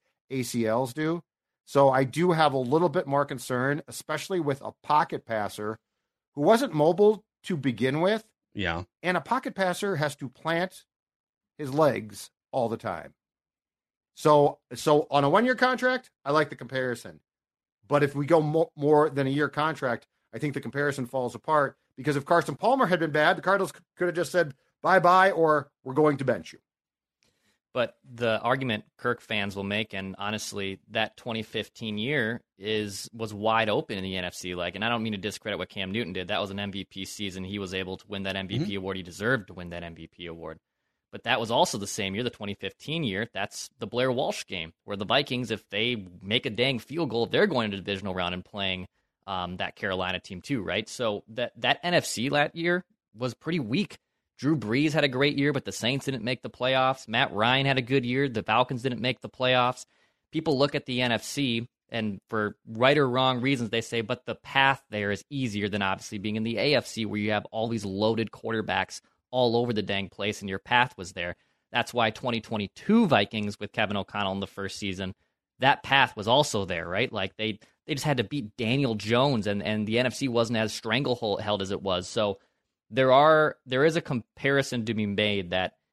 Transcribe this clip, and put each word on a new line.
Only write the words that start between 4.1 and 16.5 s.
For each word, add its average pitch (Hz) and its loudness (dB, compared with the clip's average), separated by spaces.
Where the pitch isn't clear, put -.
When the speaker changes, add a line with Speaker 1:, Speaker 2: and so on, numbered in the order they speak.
Speaker 1:
with 143 -2
a 107 -10
pocket 151 0
passer 107 -6
who 143 -6
wasn't 226 4
mobile 180 4
to 185 -2
begin 131 0
with. 214 2
Speaker 2:
Yeah. 87 -2
Speaker 1:
And 180 0
a 165 0
pocket 247 -4
passer 190 -2
has 147 0
to 135 -10
plant 170 -4
his 139 -6
legs 110 2
all 123 0
the 113 -4
time. 82 -8
So, 147 6
so 147 4
on 143 4
a 143 4
one-year 233 4
contract, 254 0
I 143 -2
like 151 2